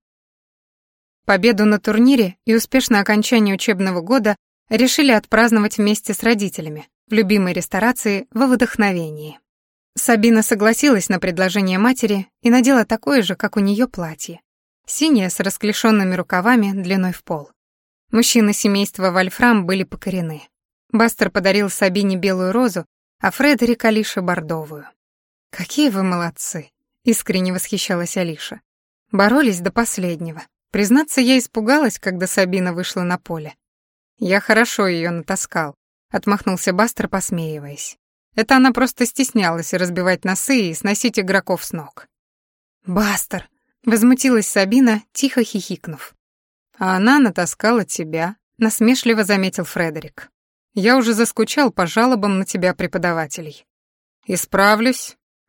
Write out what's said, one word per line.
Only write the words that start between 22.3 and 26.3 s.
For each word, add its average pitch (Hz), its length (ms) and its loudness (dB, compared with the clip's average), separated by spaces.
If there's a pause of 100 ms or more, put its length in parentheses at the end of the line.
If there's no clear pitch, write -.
розу, 214 340 -2 (340)
а 196 100 2
Фредерик 247 540 2
Алише — 220 360 0
бордовую. 160 680 -6 (640)
«Какие 277 400 -2
вы 190 140 0
молодцы!» — 175 640 -6 (340)